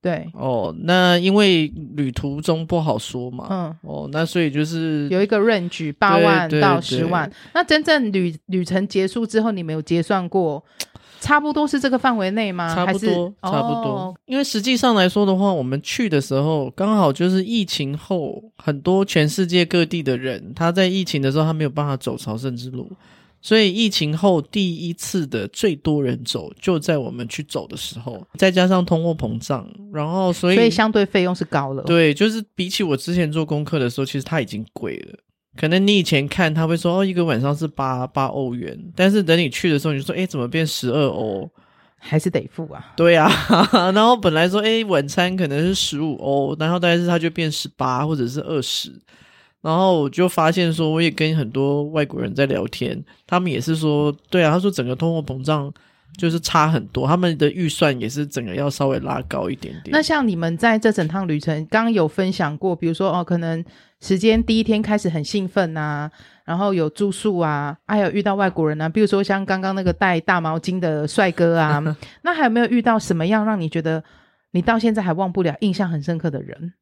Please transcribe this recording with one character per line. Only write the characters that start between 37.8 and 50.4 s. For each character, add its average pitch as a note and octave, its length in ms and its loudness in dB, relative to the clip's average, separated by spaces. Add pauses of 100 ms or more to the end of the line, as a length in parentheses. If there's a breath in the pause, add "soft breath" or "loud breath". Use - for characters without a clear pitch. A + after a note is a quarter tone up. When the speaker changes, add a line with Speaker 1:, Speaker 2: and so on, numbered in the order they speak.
Speaker 2:
八 C3+ 220 -2
欧 C3 260 -4
元。” E2+ 200 -8 (220)
但 F#3 140 4
是 G#3 120 4
等 E3 160 4
你 D#3+ 120 0
去 F3 200 0
的 D3 80 4
时 C3+ 80 -2
候， D#3 60 0
你 C#3 80 -2
就 C3+ 60 -8
说 - 100 -6
，“诶， F#3 100 -2
怎 D#3 120 -6
么 A#2+ 100 -4
变 D#3+ 180 -2
十 B2+ 240 -4
二 C#3+ 160 2
欧？” G#2+ 400 -4 (540 soft breath)
Speaker 1:
还 - 180 0
是 F3+ 120 0
得 - 200 -4
付 E3 220 -12
啊。 - 240 -18
Speaker 2:
对 E3+ 180 6
啊， E3 160 6 (260)
<laughs> F3+ 360 4
然 G3 40 4
后 A#3 200 6
本 G3 160 2
来 D#3+ 160 4
说 G3 160 0
，“诶， A3+ 200 2
晚 D#3+ 220 0
餐 F3+ 300 0
可 F3+ 120 0
能 C#3+ 120 -2
是 F3+ 140 2
十 D3 260 -4
五 D#3 160 -4
欧。” C#3 420 -2
然 D#3 120 0
后 F3+ 80 0
但 E3+ 180 2
是 F3 100 0
它 F3 120 2
就 E3 100 0
变 D#3+ 240 -2
十 - 240 -8
八 C3 300 0
或 D#3+ 100 -2
者 B2+ 100 -2
是 C3+ 140 -6
二 D3 220 -4
十。 - 280 -6 (720 soft breath)
然 D#3+ 120 -2
后 F3+ 280 4
我 C#3 80 0
就 F3+ 180 2
发 E3 240 2